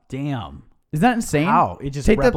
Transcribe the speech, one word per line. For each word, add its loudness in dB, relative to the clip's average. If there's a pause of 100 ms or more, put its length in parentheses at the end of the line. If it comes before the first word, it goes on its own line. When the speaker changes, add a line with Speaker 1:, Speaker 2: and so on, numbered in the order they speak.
Speaker 1:
Damn. -8 (300)
Speaker 2:
Isn't 0
that 4
insane? -2
Speaker 1:
How? 2
It -8
just -4
Speaker 2:
Take 4
the, 4